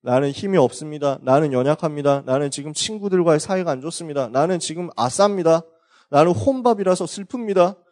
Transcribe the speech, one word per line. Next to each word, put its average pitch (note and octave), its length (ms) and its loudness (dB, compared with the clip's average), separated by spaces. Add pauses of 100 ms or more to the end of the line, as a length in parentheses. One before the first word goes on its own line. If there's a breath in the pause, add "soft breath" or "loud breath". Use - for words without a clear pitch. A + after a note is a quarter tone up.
"나는 C3+ 300 0
힘이 F#3+ 280 0
없습니다. C#3+ 640 0
나는 C#3 300 2
연약합니다. C#3+ 720 0
나는 C#3 280 -2
지금 C#3+ 200 -10
친구들과의 F#3 680 0
사이가 F#3 320 -4
안 C3 80 -4
좋습니다. C#3+ 480 -6
나는 D#3+ 320 0
지금 E3 340 -8
아싸입니다. E3 680 2 (460 soft breath)
나는 D3+ 240 4
혼밥이라서 G#3+ 760 0
슬픕니다." G3 720 0 (140)